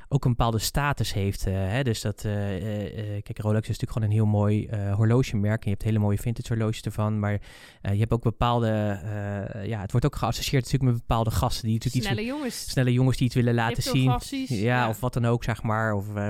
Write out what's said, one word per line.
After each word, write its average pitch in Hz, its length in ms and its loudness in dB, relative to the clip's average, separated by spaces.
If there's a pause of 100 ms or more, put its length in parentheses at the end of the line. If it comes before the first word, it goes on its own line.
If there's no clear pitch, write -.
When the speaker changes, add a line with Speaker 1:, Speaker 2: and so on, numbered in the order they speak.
(120)
Speaker 1:
ook 143 140 2
een 127 60 4
bepaalde 117 280 2
status 143 540 0
heeft, 98 340 0
eh, 95 60 0
hè. 98 300 0
Dus 113 180 0
dat, 104 240 -4
eh, 101 320 -2
eh, 104 580 -6
eh, 101 80 -6
kijk, - 160 -10
Rolex 107 300 2
is 110 100 -2
natuurlijk - 120 -4
gewoon 110 160 0
een 104 80 2
heel 110 100 6
mooi, 104 400 4
eh, 101 300 -2
horlogemerk. 110 640 4
En - 40 -10
je 107 60 -2
hebt 98 140 -2
hele 107 160 2
mooie 104 180 2
vintage 120 360 -4
horloges 110 280 -2
ervan. 107 380 -2
Maar, 104 200 0 (420)
eh, 98 120 -2
je 101 60 0
hebt 113 120 2
ook 117 120 0
bepaalde, 110 800 0
eh, 101 640 -6
ja, 107 160 -6
het - 100 -8
wordt 120 140 2
ook 143 100 0
geassocieerd 117 480 -2
natuurlijk 131 280 0
met 117 160 0
bepaalde 113 240 0
gasten - 340 -2
die 110 80 0
natuurlijk 127 320 -2
iets 196 80 0
Speaker 2:
Snelle 214 140 -4
jongens. 269 420 -6
Speaker 1:
snelle 123 240 2
jongens 127 240 4
die 131 80 2
iets 120 100 0
willen 120 180 4
laten 117 300 0
zien. 262 100 -2
Speaker 2:
Cryptogassies, 135 560 0
Speaker 1:
Ja, 131 80 0
Speaker 2:
ja. 120 320 2
Speaker 1:
of 107 100 -4
wat 123 140 -2
dan 120 120 0
ook, 117 180 2
zeg - 200 -4
maar. 110 300 0
Of, 104 220 -4
eh, 104 140 -2